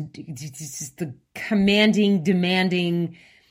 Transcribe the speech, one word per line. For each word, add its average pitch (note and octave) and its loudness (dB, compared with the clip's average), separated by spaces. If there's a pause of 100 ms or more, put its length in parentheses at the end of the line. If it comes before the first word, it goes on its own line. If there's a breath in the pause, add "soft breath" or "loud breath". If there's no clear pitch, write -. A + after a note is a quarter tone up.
(160)
it's D3 -14
just - -14
the C#3+ -10 (220)
commanding, G3+ 2
demanding, F3+ 0 (340 soft breath)